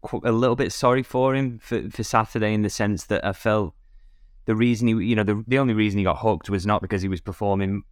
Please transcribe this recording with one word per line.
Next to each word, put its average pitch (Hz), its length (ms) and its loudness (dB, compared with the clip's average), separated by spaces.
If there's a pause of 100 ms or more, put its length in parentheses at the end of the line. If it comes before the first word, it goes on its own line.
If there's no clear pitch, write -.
qu-, - 220 -8
a 120 80 2
little 117 240 2
bit 120 160 -2
sorry 127 320 2
for 131 320 0
him 127 240 -4
for, - 320 -6
for - 100 -10
Saturday, 107 500 0
in 107 120 2
the 104 80 0
sense 104 360 -2
that 104 160 -2
I 98 100 -4
felt 107 420 0 (680)
the 113 100 2
reason 117 320 2
he, 113 180 2
you 113 100 2
know, 107 80 2
the, 104 240 0
the 131 120 2
only 127 160 2
reason 104 240 2
he 98 40 2
got 87 140 2
hooked 87 320 -2
was 98 160 -2
not 104 160 2
because 92 220 -4
he 98 40 -2
was 92 140 -4
performing 98 720 -4